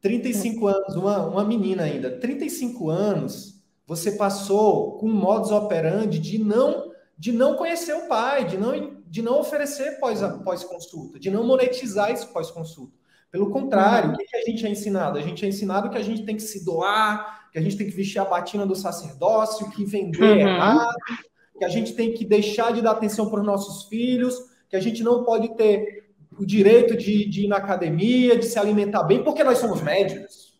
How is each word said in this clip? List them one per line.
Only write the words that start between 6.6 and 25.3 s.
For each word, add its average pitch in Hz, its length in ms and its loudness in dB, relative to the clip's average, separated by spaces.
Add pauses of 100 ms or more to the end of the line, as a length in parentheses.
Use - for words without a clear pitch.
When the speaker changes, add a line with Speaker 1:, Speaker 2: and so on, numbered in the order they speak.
Speaker 1:
de 190 140 -4
não 262 220 4
conhecer 339 380 -4
o 339 160 -6
pai, 247 380 0
de 175 100 -6
não, 277 400 -4 (100)
de 185 140 -10
não 240 200 0
oferecer 285 600 -4
pós, 214 220 -2 (200)
pós-consulta, 170 760 -10
de 190 120 -4
não 220 140 0
monetizar 247 680 0
esse - 180 -6
pós-consulta. 160 680 -10 (360)
Pelo 196 200 0
contrário, 214 580 2
Speaker 2:
Uhum. 156 60 -2
Speaker 1:
o - 20 -8
que 403 80 -8
que - 140 -10
a - 20 -2
gente 226 240 -6
é 208 60 -2
ensinado? 190 480 -4
A - 40 -4
gente 175 220 -8
é 202 40 0
ensinado 196 420 -2
que 247 80 -4
a 214 40 -4
gente 214 220 -6
tem 214 100 -6
que - 80 -8
se 190 220 -12
doar, 208 880 -2
que 160 60 -6
a 160 40 0
gente 196 140 -2
tem 202 100 -4
que - 60 -8
vestir 196 280 -4
a 190 40 2
batina 190 400 -2
do 185 120 -2
sacerdócio, 202 960 -2
que 208 140 -6
vender 190 380 -2
é 208 220 8
Speaker 2:
Uhum. 190 100 4
Speaker 1:
errado, 233 420 4 (600)
que 190 60 -2
a 175 40 0
gente 220 260 -2
tem 226 200 0
que 226 100 -6
deixar 208 480 2
de 233 80 0
dar 220 120 4
atenção 214 360 -2
pros 208 160 -2
nossos 202 440 -4
filhos, 247 480 0 (320)
que - 80 -4
a 190 40 2
gente 226 220 -4
não 240 220 2
pode 226 320 0